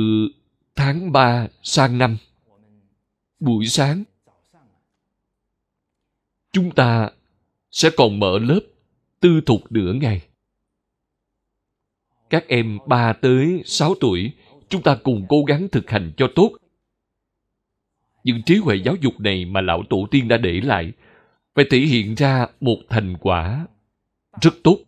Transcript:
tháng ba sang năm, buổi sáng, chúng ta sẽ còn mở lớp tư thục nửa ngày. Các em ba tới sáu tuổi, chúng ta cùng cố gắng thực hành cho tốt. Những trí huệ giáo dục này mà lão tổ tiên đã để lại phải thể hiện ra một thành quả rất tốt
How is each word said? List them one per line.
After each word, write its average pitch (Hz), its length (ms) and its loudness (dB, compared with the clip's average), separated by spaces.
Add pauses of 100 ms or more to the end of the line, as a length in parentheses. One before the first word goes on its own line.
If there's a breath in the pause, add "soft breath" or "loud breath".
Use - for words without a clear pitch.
(760)
tháng 151 360 -2
ba 120 360 2 (160)
sang 127 340 0
năm, 120 200 0 (1200)
buổi 113 260 0
sáng, 143 380 -2 (2500)
chúng 180 200 0
ta 117 380 2 (600)
sẽ - 260 2
còn 104 220 4
mở 98 200 2
lớp 131 200 0 (600)
tư 165 260 4
thục - 260 0
nửa 98 220 -2
ngày. 117 280 -4 (2000)
Các - 180 -2
em 113 400 -2
ba 120 260 2
tới 135 520 0
sáu 170 340 -2
tuổi, 104 320 -2 (380 soft breath)
chúng 190 120 -6
ta 139 220 2
cùng 110 260 -2
cố 147 140 4
gắng 156 280 -2
thực - 180 -4
hành 92 280 -4
cho 131 180 2
tốt. 202 160 4 (1700)
Những 120 220 -2
trí 170 100 4
huệ 170 200 0
giáo 98 200 -2
dục 143 240 -2
này 95 260 -4
mà 95 160 -4
lão 90 280 -2
tổ 101 220 -2
tiên 131 160 2
đã 117 100 2
để 92 260 -2
lại 95 280 -2 (640 soft breath)
phải 143 140 4
thể 139 80 4
hiện 117 380 0
ra 135 300 0 (160)
một 117 160 0 (120)
thành 98 280 -4
quả 95 500 -2 (720)
rất 160 120 4 (100)
tốt 175 140 4 (100)